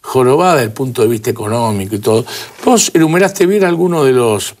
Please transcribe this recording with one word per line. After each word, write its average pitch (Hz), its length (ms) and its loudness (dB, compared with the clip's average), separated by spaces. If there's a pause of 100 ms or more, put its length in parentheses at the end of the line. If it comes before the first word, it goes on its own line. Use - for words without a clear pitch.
jorobadas 147 540 2
desde 120 100 0
el 107 60 -8
punto 127 300 -4
de 110 60 4
vista 117 220 -2
económico 107 640 -4
y 104 60 -6
todo. 107 260 0 (380)
Vos 247 280 0
enumeraste 175 540 2
bien 196 180 2
algunos 170 400 0
de 131 80 4
los 113 480 0